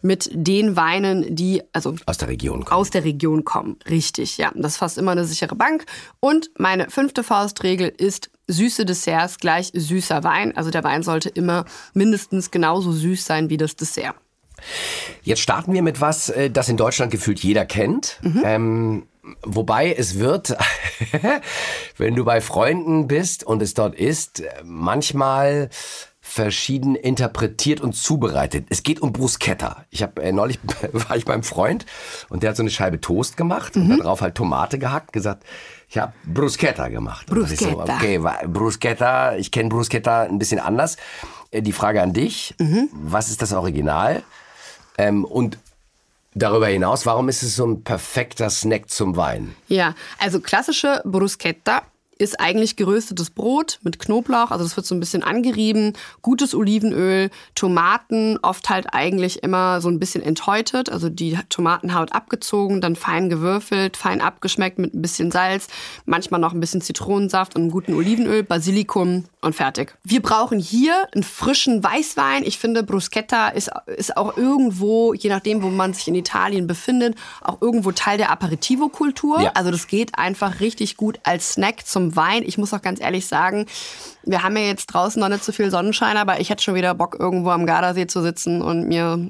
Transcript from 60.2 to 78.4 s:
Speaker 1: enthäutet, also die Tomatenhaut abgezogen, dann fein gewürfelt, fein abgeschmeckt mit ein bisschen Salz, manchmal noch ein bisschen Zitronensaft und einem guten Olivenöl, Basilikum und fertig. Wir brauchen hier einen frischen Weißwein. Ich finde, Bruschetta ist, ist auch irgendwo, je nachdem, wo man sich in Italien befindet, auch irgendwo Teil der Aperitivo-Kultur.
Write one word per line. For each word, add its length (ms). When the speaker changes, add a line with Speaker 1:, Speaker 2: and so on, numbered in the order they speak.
Speaker 1:
enthäutet, 680
also 220
die 280
Tomatenhaut 640
abgezogen, 680
dann 160
fein 320
gewürfelt, 720
fein 240
abgeschmeckt 560
mit 160
ein 80
bisschen 280
Salz, 360
manchmal 340
noch 140
ein 60
bisschen 200
Zitronensaft 720
und 100
einem 60
guten 220
Olivenöl, 500
Basilikum 840
und 120
fertig. 480
Wir 200
brauchen 360
hier 360
einen 100
frischen 600
Weißwein. 600
Ich 140
finde, 240
Bruschetta 640
ist, 220
ist 180
auch 220
irgendwo, 720
je 160
nachdem, 340
wo 60
man 240
sich 160
in 60
Italien 520
befindet, 480
auch 180
irgendwo 320
Teil 240
der 140
Aperitivo-Kultur. 1120